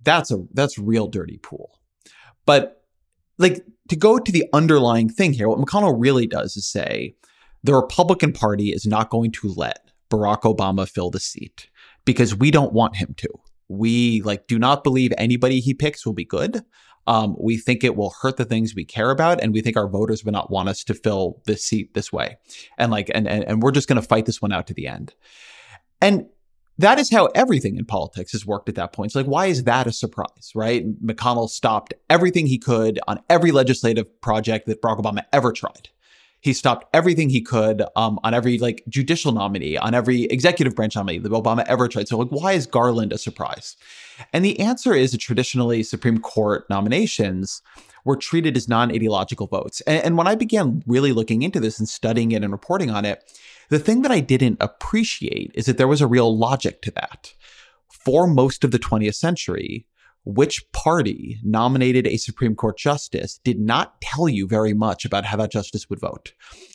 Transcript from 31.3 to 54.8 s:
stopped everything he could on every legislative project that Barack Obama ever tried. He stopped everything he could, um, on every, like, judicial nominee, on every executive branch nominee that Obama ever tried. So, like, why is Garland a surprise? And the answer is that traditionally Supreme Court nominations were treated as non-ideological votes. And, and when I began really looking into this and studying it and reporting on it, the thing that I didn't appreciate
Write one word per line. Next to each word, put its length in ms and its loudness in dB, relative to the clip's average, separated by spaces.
stopped 420 -2
everything 380 4
he 100 2
could 500 0
on 220 -4
every 220 6
legislative 720 2
project 460 -2
that 120 -4
Barack 220 -2
Obama 280 -4
ever 220 2
tried. 380 -12
He 120 0
stopped 420 -2
everything 360 2
he 100 2
could, 420 0
um, 260 0
on 100 0
every, 260 0
like, 300 -4
judicial 440 -2
nominee, 440 -4
on 160 -2
every 340 0
executive 500 0
branch 180 -4
nominee 240 -6
that 140 -6
Obama 340 0
ever 220 0
tried. 180 -6
So, 100 -4
like, 120 -2
why 240 -2
is 120 0
Garland 480 0
a 60 -4
surprise? 560 -10
And 120 0
the 160 0
answer 340 0
is 160 4
that 80 -2
traditionally 640 -2
Supreme 360 0
Court 520 -2
nominations 920 -2
were 120 0
treated 400 -2
as 120 -2
non-ideological 800 0
votes. 320 -6
And, 240 0
and 120 2
when 120 2
I 80 2
began 500 0
really 260 2
looking 300 0
into 160 -2
this 220 -4
and 80 -2
studying 420 -2
it 140 0
and 80 -4
reporting 380 -2
on 140 -2
it, 200 -6
the 120 2
thing 220 2
that 100 0
I 80 2
didn't 400 2
appreciate 920 -4